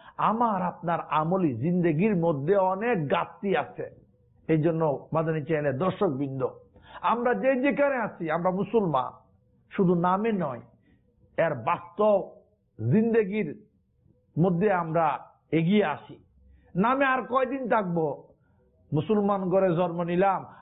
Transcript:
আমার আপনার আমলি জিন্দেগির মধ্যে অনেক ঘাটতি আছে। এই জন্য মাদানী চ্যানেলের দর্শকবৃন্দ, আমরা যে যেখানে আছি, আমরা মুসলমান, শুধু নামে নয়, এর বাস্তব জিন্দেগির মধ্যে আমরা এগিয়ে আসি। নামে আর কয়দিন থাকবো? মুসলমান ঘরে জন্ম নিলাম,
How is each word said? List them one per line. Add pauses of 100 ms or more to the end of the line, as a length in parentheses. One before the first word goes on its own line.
(160)
আমার
আপনার (100)
আমলি
জিন্দেগির
মধ্যে
অনেক
ঘাটতি
আছে। (580)
এই
জন্য
মাদানী
চ্যানেলের
দর্শকবৃন্দ, (540)
আমরা
যে
যেখানে
আছি,
আমরা
মুসলমান, (580)
শুধু
নামে
নয়, (760)
এর
বাস্তব (600)
জিন্দেগির (760)
মধ্যে
আমরা (320)
এগিয়ে
আসি। (520)
নামে
আর
কয়দিন
থাকবো? (680)
মুসলমান
ঘরে
জন্ম
নিলাম, (160)